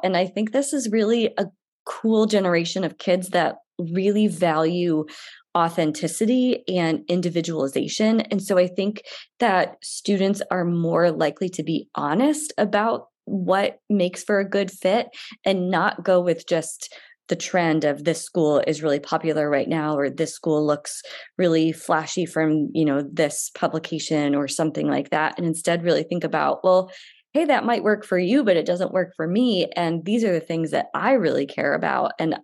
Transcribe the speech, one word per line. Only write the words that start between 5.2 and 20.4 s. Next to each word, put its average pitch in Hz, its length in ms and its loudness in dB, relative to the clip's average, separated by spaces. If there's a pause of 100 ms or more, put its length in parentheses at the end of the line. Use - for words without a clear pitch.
authenticity 175 1120 0
and 165 400 0
individualization. 175 1120 0
And 208 240 -2
so 196 140 2
I 180 100 6
think 196 360 -4 (360)
that 190 420 2
students 196 600 0 (100)
are 180 140 0
more 170 460 2
likely 156 380 -2
to 160 140 -6
be 160 320 -2
honest 226 640 0
about 208 500 0 (160)
what 185 560 0 (100)
makes 180 340 0
for 208 160 0
a 196 100 -2
good 196 220 -2
fit 220 360 0 (380)
and 185 240 0
not 175 340 0
go 185 160 4
with 175 280 -2
just - 460 -4 (360)
the 175 60 -2
trend 165 500 0
of 147 200 -2
this 165 180 -2
school 151 420 2
is 151 160 -2
really 143 180 2
popular 156 500 -2
right 143 200 0
now, 156 260 0
or 143 140 0
this 156 240 -4
school 151 320 0